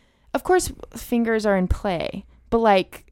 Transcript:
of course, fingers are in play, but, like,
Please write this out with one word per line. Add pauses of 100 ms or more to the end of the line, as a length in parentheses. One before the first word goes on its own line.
(340)
of
course, (240)
fingers
are
in
play, (240)
but,
like,